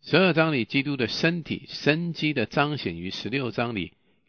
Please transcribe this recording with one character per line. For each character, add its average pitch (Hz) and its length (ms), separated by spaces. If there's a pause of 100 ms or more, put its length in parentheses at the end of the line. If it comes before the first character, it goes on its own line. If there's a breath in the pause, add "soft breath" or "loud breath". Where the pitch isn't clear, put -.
十 - 160
二 180 160
章 160 180
里 123 140
基 139 180
督 143 140
的 117 100
身 165 360
体 - 240
生 165 440
机 151 220
的 113 140
彰 143 300
显 85 200
于 90 140
十 - 180
六 123 220
章 120 240
里 87 180 (360)